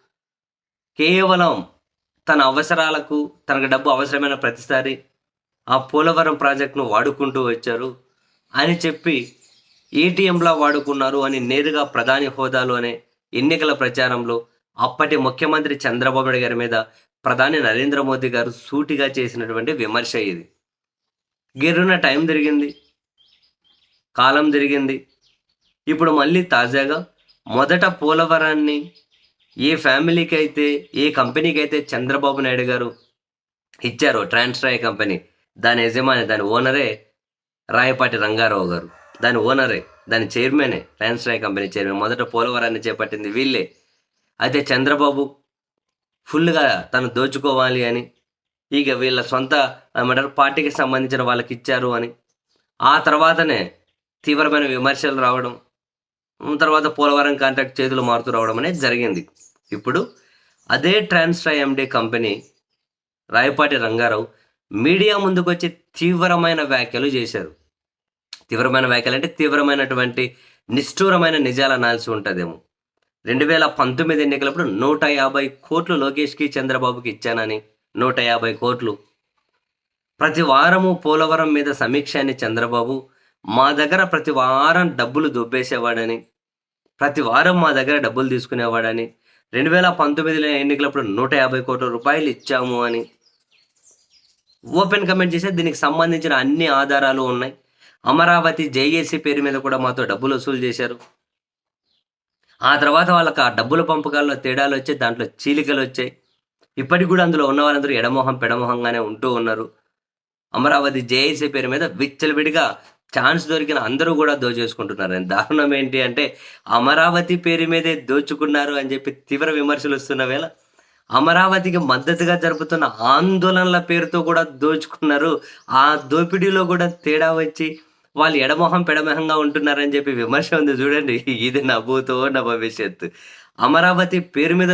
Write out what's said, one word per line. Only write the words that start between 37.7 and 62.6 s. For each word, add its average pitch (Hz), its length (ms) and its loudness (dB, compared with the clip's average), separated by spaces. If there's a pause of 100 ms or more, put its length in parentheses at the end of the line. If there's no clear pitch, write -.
రంగారావు 107 500 0
గారు, 85 220 -6 (320)
దాని 120 180 0
ఓనరే, 120 420 0 (280)
దాని 110 180 -2
చైర్మనే, 127 540 -2 (160)
ట్రాన్స్ట్రాయ్ 117 460 -4
కంపెనీ 101 240 -4
చైర్మన్. 98 340 -4
మొదట 120 220 -2
పోలవరాన్ని 117 580 -2
చేపట్టింది 107 500 -6
వీళ్ళే. 123 340 -2 (760)
అయితే 131 200 0
చంద్రబాబు 139 640 0 (1040)
ఫుల్గా 160 380 2 (140)
తను 127 280 -2
దోచుకోవాలి 131 760 0
అని, 120 180 -2 (680)
ఇక 139 180 0
వీళ్ళ 127 320 0
సొంత, 131 320 -2 (440)
ఏమంటారు, 127 300 0
పార్టీకి 143 420 0
సంబంధించిన 131 520 -2
వాళ్ళకి 120 320 -2
ఇచ్చారు 123 340 -2
అని, 117 200 -2 (720)
ఆ 139 180 4
తర్వాతనే 156 640 2 (640)
తీవ్రమైన 147 420 2
విమర్శలు 135 540 -2
రావడం, 123 340 0 (840)
ఉమ్, 147 180 -4
తర్వాత 156 280 2
పోలవరం 143 500 2
కాంట్రాక్ట్ 131 440 0
చేతులు 131 220 0
మారుతూ 120 280 0
రావడం 113 280 0
అనేది 165 200 -2
జరిగింది. 120 440 -2 (500)
ఇప్పుడు 123 280 -2 (720)
అదే 139 300 2
ట్రాన్స్ట్రా 170 520 0
ఎండీ 139 340 0
కంపెనీ 113 460 -2 (1000)